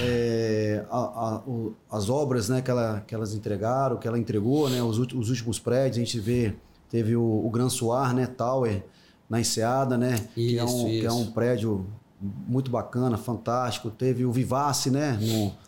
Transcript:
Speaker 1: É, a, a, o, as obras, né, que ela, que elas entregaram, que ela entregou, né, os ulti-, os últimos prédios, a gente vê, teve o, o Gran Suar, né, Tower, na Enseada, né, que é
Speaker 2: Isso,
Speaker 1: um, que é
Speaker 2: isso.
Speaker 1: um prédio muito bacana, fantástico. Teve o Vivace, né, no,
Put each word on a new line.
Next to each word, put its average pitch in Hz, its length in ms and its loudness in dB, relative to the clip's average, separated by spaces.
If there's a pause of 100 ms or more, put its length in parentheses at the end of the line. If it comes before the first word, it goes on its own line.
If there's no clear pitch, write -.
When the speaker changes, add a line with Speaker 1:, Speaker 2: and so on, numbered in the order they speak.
Speaker 1:
É, 113 840 2
a, 117 80 -2
a, 113 380 -2 (100)
o, 117 280 -4 (160)
as 107 200 -2
obras, 127 400 0
né, 131 100 2
que 131 100 -4
ela, 113 300 0
que 104 140 -12
elas 107 200 -4
entregaram, 113 600 0
que 101 100 -6
ela 117 120 0
entregou, 117 500 2
né, 127 140 0
os 113 160 0
ulti-, 127 180 -2
os 117 140 -2
últimos 113 280 -2
prédios, 120 380 2
a 120 40 0
gente 117 200 -2
vê, 113 340 0 (360)
teve 117 260 2
o, 117 60 2 (240)
o - 40 0
Gran 120 200 2
Suar, 123 440 0
né, 127 120 2
Tower, 120 580 0 (440)
na 117 120 0
Enseada, 123 560 0
né, 120 380 0
que 117 240 2
é 120 60 0
Speaker 2:
Isso, 123 200 0
Speaker 1:
um, - 0 -
que 113 160 0
é 113 60 0
Speaker 2:
isso. 117 100 0
Speaker 1:
um 113 160 -2
prédio 110 540 0 (340)
muito 123 500 -2
bacana, 120 460 0
fantástico. 117 720 -4
Teve 127 360 0
o 123 60 0
Vivace, 131 580 0
né, 139 300 2
no, 110 340 2 (140)